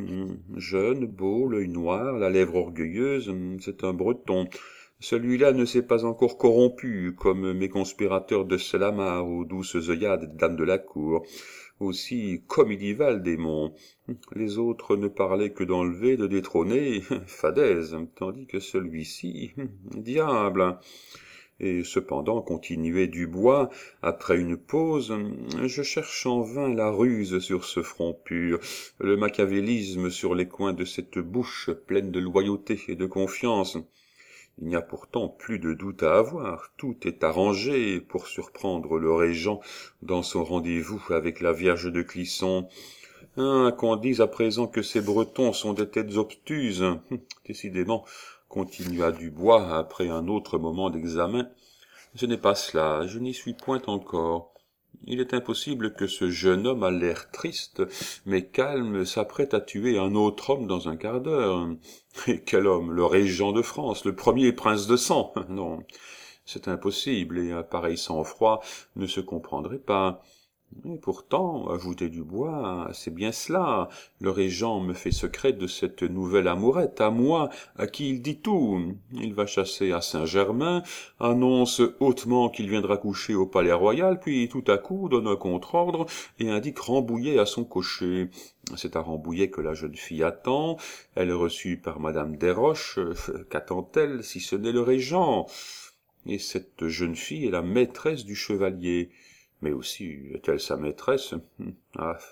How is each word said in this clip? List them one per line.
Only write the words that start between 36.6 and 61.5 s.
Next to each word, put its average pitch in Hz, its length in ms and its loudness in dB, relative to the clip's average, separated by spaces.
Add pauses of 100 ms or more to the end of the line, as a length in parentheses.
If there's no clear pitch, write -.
tout 127 280 -8
est 85 200 -2
arrangé 98 800 2
pour - 260 -8
surprendre 82 720 -4
le 80 160 4
régent 85 480 2 (400)
dans 87 220 -2
son 85 200 -2
rendez-vous 85 680 -2
avec 82 300 0
la 85 140 2
Vierge 87 360 2
de 87 120 0
Clisson. 92 640 -4 (680)
Ah, 131 400 4
qu'on 113 180 2
dise 117 240 0
à 110 80 8
présent 113 400 0
que 110 140 -2
ces - 180 -2
Bretons 110 540 2
sont 107 200 -4
des 101 160 0
têtes 107 260 -2
obtuses. 107 720 -2 (600)
Décidément, 95 600 -4 (420)
continua 87 640 -2
Dubois 85 640 4
après 82 320 -2
un 85 220 -2
autre 101 280 -2
moment 82 320 -2
d'examen, 85 600 -2 (640)
ce 123 100 -2
n'est 117 120 0
pas 101 180 4
cela, 78 500 0
je 104 140 -8
n'y 127 140 -4
suis 120 200 -8
point 131 340 -4
encore. 85 680 -2 (540)
Il 123 120 -4
est 127 140 -2
impossible 117 600 -4
que 98 140 -2
ce 90 220 -2
jeune 92 360 4
homme 123 180 2
à 92 60 2
l'air 87 400 0
triste, - 540 -6 (420)
mais 95 200 2
calme, 123 580 0
s'apprête 113 500 -2
à 107 60 4
tuer 107 380 0
un 95 180 2
autre 104 360 2
homme 135 160 0
dans 87 200 -2
un 80 80 -4
quart 113 240 -4
d'heure. 110 480 0 (600)